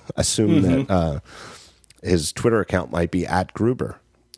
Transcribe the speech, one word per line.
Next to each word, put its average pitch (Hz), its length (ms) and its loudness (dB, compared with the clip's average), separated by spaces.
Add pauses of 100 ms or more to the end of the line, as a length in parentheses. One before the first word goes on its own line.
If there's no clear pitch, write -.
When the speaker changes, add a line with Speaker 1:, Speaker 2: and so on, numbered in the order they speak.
(160)
Speaker 1:
assume - 460 2
Speaker 2:
Mm-hmm. - 240 2
Speaker 1:
that, - 80 -16
uh, 82 260 0 (840)
his 87 280 0
Twitter 113 300 2
account 87 300 -2
might 85 200 0
be 87 140 0
at 92 280 -2
Gruber, 113 460 -2 (380)